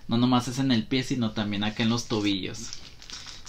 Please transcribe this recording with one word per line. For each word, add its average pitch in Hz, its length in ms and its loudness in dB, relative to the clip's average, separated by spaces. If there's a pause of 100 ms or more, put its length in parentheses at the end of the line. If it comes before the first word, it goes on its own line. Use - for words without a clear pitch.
no 117 100 2
nomás 123 300 4
es 123 120 -4
en 135 120 4
el 113 160 4
pie, 131 160 2
sino 120 280 0
también 104 340 0
acá 107 180 0
en 113 60 4
los 117 180 0
tobillos. 101 640 -2 (760)